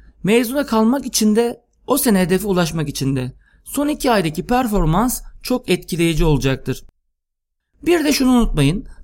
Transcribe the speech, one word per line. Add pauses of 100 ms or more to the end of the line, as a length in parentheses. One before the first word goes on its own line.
(220)
Mezuna
kalmak
için
de (220)
o
sene
hedefe
ulaşmak
için
de. (320)
Son
iki
aydaki
performans (200)
çok
etkileyici
olacaktır. (960)
Bir
de
şunu
unutmayın, (180)